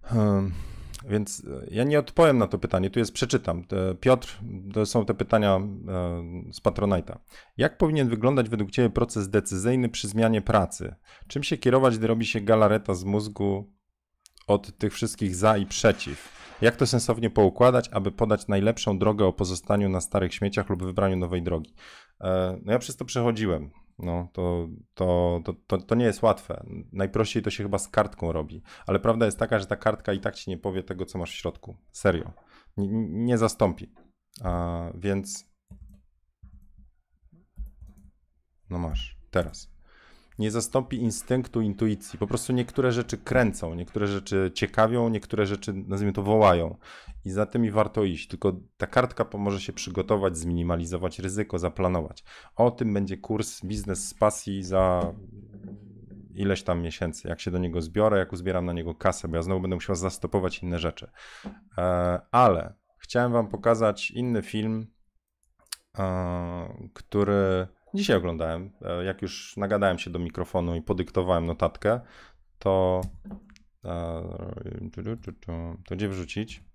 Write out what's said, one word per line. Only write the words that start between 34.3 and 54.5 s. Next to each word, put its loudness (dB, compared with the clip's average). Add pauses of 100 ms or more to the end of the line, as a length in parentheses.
A, -2 (120)
więc -4 (3250)
no -4
masz, -6 (120)
teraz. -4 (600)
Nie 0
zastąpi -2
instynktu, -2
intuicji. -2
Po -2
prostu -2
niektóre 0
rzeczy -4
kręcą, 0
niektóre -4
rzeczy 0
ciekawią, 2
niektóre 0
rzeczy, -4
nazwijmy -2
to, -4
wołają. 6 (480)
I -6
za 0
tymi 0
warto 2
iść. -4
Tylko -2 (240)
ta -4
kartka 0
pomoże -2
się -10
przygotować, -2
zminimalizować -2
ryzyko, -4
zaplanować. -2 (320)
O 6
tym -2
będzie 0
kurs -4
Biznes -6
z -14
Pasji 0